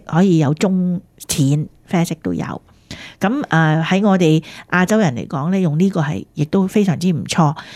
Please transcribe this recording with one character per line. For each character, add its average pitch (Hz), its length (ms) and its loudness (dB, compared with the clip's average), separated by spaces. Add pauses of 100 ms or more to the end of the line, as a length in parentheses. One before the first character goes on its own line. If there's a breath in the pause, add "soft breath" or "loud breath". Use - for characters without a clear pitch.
可 165 160 2
以 180 160 4
有 143 160 2
中 185 460 0 (260)
淺 147 400 0 (200)
啡 170 180 0
色 165 180 -6
都 180 120 -4
有。 151 100 -4 (760 loud breath)
咁， 247 300 0
呃， 160 340 2
喺 190 200 0
我 190 140 4
哋 160 240 4 (280 loud breath)
亞 180 140 2
洲 214 140 2
人 165 160 2
嚟 104 140 -8
講 139 220 -4
呢， 190 100 0
用 156 180 0
呢 190 120 2
個 185 100 -2
係 139 240 -4 (100)
亦 151 100 -2
都 190 220 0
非 208 180 2
常 156 140 0
之 180 140 0
唔 135 120 -4
錯。 156 320 0 (200 loud breath)